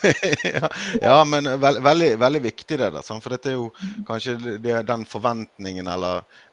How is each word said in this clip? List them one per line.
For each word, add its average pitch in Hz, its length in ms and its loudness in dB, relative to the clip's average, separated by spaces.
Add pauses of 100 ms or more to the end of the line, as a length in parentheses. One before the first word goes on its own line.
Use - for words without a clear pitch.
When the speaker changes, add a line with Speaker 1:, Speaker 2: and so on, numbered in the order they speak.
(440)
Speaker 1:
Ja, 156 260 -2 (320)
ja, 143 240 8
men 147 180 0 (180)
vel-, 139 220 4
veldig, 147 360 4
veldig 135 220 4
viktig 123 380 -6
det 110 120 2
der, 73 140 -10
sant? 110 180 -12
For 131 120 -10
dette 135 160 -6
er - 60 -2
jo 117 140 -6 (100)
Speaker 2:
Mhm. 202 260 -10
Speaker 1:
kanskje 113 340 -6
det, 120 220 -6
det 117 80 0
er 117 120 0
den 113 220 -4
forventningen, 104 840 -8
eller 90 360 -4 (300)